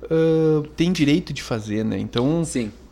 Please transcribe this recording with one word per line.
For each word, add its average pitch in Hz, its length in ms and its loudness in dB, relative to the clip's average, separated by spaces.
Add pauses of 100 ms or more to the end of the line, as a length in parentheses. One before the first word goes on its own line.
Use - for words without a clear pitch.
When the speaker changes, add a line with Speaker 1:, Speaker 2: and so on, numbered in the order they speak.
Speaker 1:
ah, 160 640 2
tem 170 160 2
direito 156 420 2
de - 100 -10
fazer, 107 420 -4
né? 107 140 -2
Então, 123 460 0
Speaker 2:
Sim. 120 260 -4 (200)